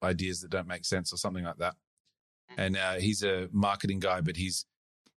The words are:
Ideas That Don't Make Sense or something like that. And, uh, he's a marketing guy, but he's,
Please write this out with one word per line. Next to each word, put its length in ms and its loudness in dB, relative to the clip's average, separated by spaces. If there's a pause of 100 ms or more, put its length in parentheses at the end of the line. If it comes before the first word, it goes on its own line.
Ideas 400 0
That 80 -16
Don't 180 -2
Make 160 -6
Sense 280 0
or 40 -8
something 280 -4
like 120 -6
that. 180 0 (840)
And, 200 2
uh, 180 2
he's 280 2
a 300 2
marketing 480 2
guy, 200 2
but 160 0
he's, 280 -2 (520)